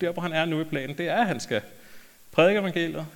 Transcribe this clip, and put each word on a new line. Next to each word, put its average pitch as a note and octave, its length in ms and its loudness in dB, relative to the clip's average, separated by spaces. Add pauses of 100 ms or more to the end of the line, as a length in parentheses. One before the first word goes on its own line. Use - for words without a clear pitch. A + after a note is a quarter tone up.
Der, F3 120 -2
hvor F3 100 -6
han E3+ 100 -4
er D#3+ 120 2
nu D#3 160 0
i D#3+ 40 -2
planen, D3 340 -6
det F3 100 -2
er, F3+ 120 2
at A#3 60 4
han A#2 140 -2
skal A2 220 -2 (720)
prædike G3 280 6
evangeliet, E3 560 -2